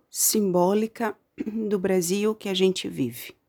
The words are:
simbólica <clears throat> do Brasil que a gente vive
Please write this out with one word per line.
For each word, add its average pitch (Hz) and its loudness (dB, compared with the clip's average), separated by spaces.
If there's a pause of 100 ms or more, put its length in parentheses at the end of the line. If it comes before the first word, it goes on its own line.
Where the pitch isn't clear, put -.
simbólica 202 0 (200)
<clears throat> - -8 (220)
do 202 0
Brasil 190 2
que 214 -10
a 190 -2
gente 185 2
vive 135 -6 (140)